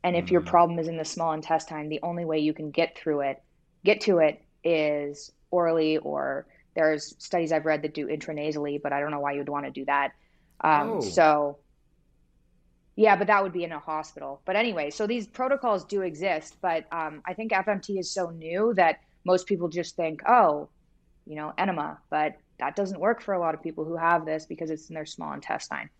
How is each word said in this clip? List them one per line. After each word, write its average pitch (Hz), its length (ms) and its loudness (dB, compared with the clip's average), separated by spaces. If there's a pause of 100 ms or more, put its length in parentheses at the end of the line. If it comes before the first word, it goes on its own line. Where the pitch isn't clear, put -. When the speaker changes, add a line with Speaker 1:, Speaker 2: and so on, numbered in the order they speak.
Speaker 1:
And 180 140 2
if 175 160 0
your 175 80 6
Speaker 2:
Mm. 165 60 -6
Speaker 1:
problem 170 340 6
is 160 80 -2
in 165 80 -6
the 156 80 -4
small 165 280 -2
intestine, 156 560 -2
the 151 140 -6
only 175 220 -4
way 160 160 0
you 151 120 2
can 151 200 -8
get 160 260 0
through 147 220 -2
it, 139 200 -4 (440)
get 208 180 4
to 190 160 4
it, 151 240 4 (220)
is 147 680 0 (200)
orally, 160 480 4
or 139 480 -4 (280)
there's 156 440 2
studies 170 340 0
I've 156 140 0
read 151 160 2
that 151 120 -6
do 151 140 -4
intranasally, 151 760 -4
but 143 100 -4
I 139 80 0
don't 147 100 -2
know 147 100 -4
why 143 120 -2
you'd 143 160 -6
wanna 143 220 -6
do 139 140 -10
that. 143 280 0 (500)
Um, 156 280 4
Speaker 2:
Oh. 202 100 -2
Speaker 1:
so, 147 580 4 (1400)
yeah, 208 200 6
but 185 100 0
that 202 160 4
would 190 100 -4
be 175 120 -4
in 165 80 -8
a 151 60 -8
hospital. 147 640 -8
But 185 120 -2
anyway, 185 340 -2
so 208 160 -4
these 220 200 -2
protocols 254 580 -2
do 202 180 -4
exist, 165 580 -4
but, 165 320 -2
um, 156 320 -6
I 185 100 -8
think 220 180 -6
F 190 160 0
M 202 120 0
T 196 180 -4
is 175 120 -6
so 175 200 -4
new 170 440 -2
that 165 260 4 (240)
most 185 220 2
people 175 220 0
just 165 280 -6
think, 160 300 -2
"Oh, 175 420 6 (580)
you 151 100 -12
know, 151 200 -8
enema," 156 440 -2 (100)
but 151 260 -2 (220)
that - 180 -4
doesn't 190 240 -4
work 226 220 2
for 202 120 -2
a 185 40 0
lot 165 160 0
of 156 80 -12
people 160 220 -6
who 165 120 -6
have 165 280 2
this 156 220 -6
because 160 240 -8
it's 156 200 -8
in 160 40 -14
their 151 120 -10
small - 260 -10
intestine. - 680 -8